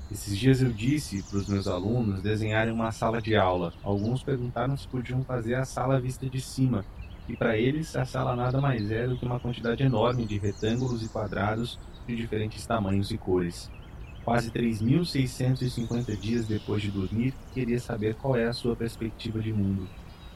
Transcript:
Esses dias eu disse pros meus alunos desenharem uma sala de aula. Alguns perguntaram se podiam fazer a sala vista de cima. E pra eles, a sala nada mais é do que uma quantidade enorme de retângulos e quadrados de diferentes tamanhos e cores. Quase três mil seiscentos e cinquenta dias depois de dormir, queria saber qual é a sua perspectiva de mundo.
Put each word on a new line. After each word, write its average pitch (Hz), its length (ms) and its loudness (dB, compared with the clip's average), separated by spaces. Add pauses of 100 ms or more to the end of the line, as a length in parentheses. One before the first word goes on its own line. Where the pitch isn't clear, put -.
(100)
Esses 101 280 -4
dias 131 240 6
eu 123 100 4
disse 110 520 0
pros 98 220 -2
meus 98 220 2
alunos 98 540 0
desenharem 110 500 2
uma 113 180 0
sala 113 300 0
de 107 160 2
aula. 90 460 2
Alguns 101 400 0
perguntaram 123 560 -2
se - 100 -12
podiam 123 360 -2
fazer 123 320 -2
a 131 100 0
sala 131 340 2
vista 131 260 -4
de 131 140 -4
cima. 127 460 0 (420)
E 113 80 -6
pra 117 220 2
eles, 147 380 0
a 131 100 0
sala 131 280 -2
nada 127 280 2
mais 113 280 2
é 113 160 0
do 123 120 0
que 127 80 -4
uma 127 120 0
quantidade 117 440 -2
enorme 123 420 4
de 104 140 0
retângulos 113 680 0
e 110 60 -6
quadrados 107 680 -2 (300)
de 117 80 -2
diferentes 107 500 -4
tamanhos 98 440 2
e 107 80 -2
cores. 90 520 0 (540)
Quase 120 260 2
três 113 300 0
mil 147 240 6
seiscentos 131 580 2
e 127 80 2
cinquenta 120 460 -2
dias 110 300 0
depois 107 340 0
de 104 100 -2
dormir, 107 440 0 (180)
queria 123 280 0
saber 110 340 -2
qual 131 220 0
é 117 100 4
a 120 60 0
sua 120 240 0
perspectiva 110 640 -4
de 110 120 0
mundo. 98 360 2 (480)